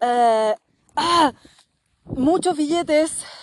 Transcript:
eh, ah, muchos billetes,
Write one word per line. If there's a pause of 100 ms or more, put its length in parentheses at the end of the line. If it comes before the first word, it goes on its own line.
eh, (400)
ah, (720)
muchos
billetes, (200)